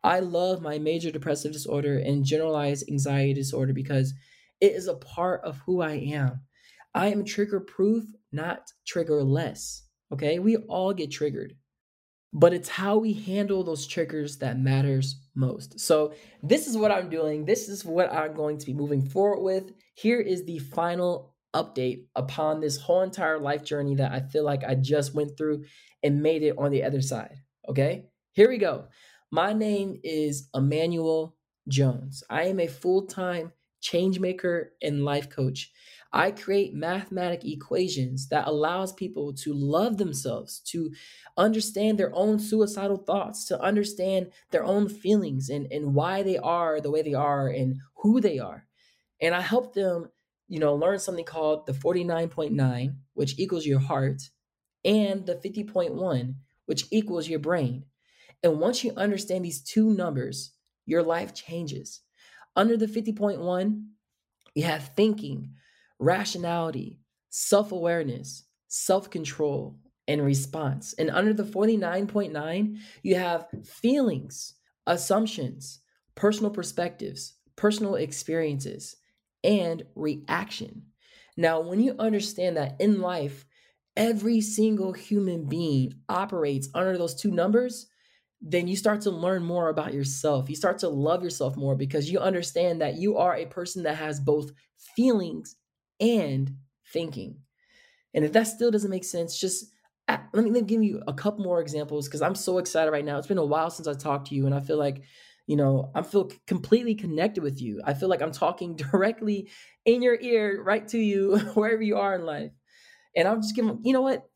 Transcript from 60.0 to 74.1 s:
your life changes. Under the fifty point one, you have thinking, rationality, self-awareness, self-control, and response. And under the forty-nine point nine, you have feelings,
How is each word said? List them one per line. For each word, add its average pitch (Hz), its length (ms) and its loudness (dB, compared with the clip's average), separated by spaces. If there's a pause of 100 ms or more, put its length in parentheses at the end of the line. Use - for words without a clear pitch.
your 165 160 2
life 165 320 0
changes. 151 680 -10 (540)
Under 226 220 4
the 214 100 2
fifty 214 260 -4
point 208 260 -2
one, 190 480 -2 (680)
you 147 100 0
have 156 320 -4
thinking, 202 580 0 (440)
rationality, 170 1000 -2 (300)
self-awareness, 170 1120 0 (240)
self-control, 156 1120 -2 (280)
and 147 160 0
response. 139 720 0
And 160 160 0
under 214 240 2
the 208 120 0
forty-nine 202 640 0
point 202 260 -2
nine, 175 460 -2 (220)
you 190 140 4
have 175 320 0 (160)
feelings, 226 920 -2 (300)